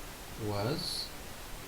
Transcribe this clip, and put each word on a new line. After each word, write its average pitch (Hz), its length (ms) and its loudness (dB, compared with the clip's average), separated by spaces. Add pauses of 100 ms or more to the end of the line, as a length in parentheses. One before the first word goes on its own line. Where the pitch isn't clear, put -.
(480)
Was 110 580 4 (600)